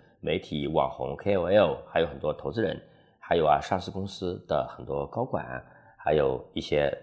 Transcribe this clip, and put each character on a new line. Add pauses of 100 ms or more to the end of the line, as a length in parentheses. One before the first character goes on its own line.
(200)
媒
体、
网
红、
K
O
L， (100)
还
有
很
多
投
资
人， (400)
还
有
啊，
上
市
公
司
的
很
多
高
管， (520)
还
有
一
些